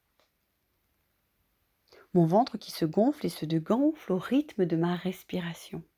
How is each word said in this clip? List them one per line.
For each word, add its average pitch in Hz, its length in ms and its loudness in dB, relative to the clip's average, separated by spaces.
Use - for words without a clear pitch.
Mon 175 140 6
ventre 214 320 2
qui - 140 -14
se - 120 -2
gonfle 208 420 0
et 170 40 0
se - 160 -8
dégonfle 202 680 0
au 185 60 0
rythme 233 480 0
de 165 100 0
ma 170 200 0
respiration. 170 840 -8